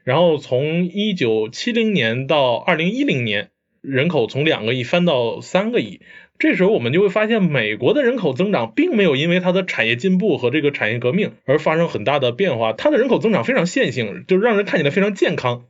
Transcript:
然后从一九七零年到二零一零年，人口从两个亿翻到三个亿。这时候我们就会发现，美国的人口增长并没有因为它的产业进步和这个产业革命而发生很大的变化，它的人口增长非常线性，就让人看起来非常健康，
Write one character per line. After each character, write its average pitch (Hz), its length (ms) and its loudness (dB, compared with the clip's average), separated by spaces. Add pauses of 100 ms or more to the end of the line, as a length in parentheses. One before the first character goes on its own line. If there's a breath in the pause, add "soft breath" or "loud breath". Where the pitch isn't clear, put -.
然 131 140 0
后 165 200 2
从 156 480 -2
一 202 280 -2
九 110 340 0
七 - 240 -6
零 220 220 0
年 127 340 -2
到 135 300 2
二 - 180 -2
零 165 160 -2
一 262 140 -2
零 147 180 -2
年， 104 280 -4 (300)
人 135 280 -2
口 135 180 0
从 135 160 -4
两 127 220 0
个 117 80 0
亿 127 100 -4
翻 175 220 0
到 123 340 0
三 196 320 -2
个 233 80 0
亿。 104 220 -6 (360 loud breath)
这 302 180 2
时 185 80 2
候 185 80 4
我 190 80 2
们 120 120 -2
就 160 80 2
会 202 80 4
发 214 200 0
现， 220 140 2
美 120 360 0
国 131 160 2
的 285 100 2
人 247 140 0
口 175 160 -2
增 190 180 -2
长 120 240 -2
并 330 200 2
没 208 80 4
有 151 120 2
因 151 140 0
为 180 100 2
它 180 140 0
的 190 100 0
产 117 240 -2
业 117 80 2
进 185 220 0
步 185 200 0
和 120 140 -2
这 151 80 0
个 143 120 0
产 110 200 -2
业 120 80 -4
革 123 140 0
命 196 180 0 (140)
而 139 120 2
发 156 200 0
生 165 100 2
很 104 160 -2
大 139 160 0
的 123 140 0
变 156 240 0
化， 110 160 0
它 294 180 0
的 285 60 2
人 254 100 2
口 233 100 2
增 202 140 0
长 131 140 2
非 127 80 0
常 185 120 2
线 175 280 0
性， 107 340 -6
就 185 100 4
让 214 200 2
人 202 80 0
看 - 120 -2
起 156 60 0
来 139 80 0
非 190 100 2
常 202 140 0
健 196 220 0
康， 123 320 -4